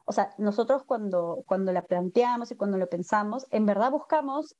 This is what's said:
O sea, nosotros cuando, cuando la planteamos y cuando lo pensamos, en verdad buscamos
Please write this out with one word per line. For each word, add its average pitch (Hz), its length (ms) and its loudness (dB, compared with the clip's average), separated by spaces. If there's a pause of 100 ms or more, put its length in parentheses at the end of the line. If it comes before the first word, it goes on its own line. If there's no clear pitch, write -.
O - 40 -4
sea, 202 260 0
nosotros 226 460 2
cuando, 185 640 -2
cuando 190 260 0
la 175 100 0
planteamos 233 680 0
y 240 40 -12
cuando 202 220 0
lo 185 100 0
pensamos, 208 600 -2
en 214 160 2
verdad 208 240 2
buscamos 302 680 -2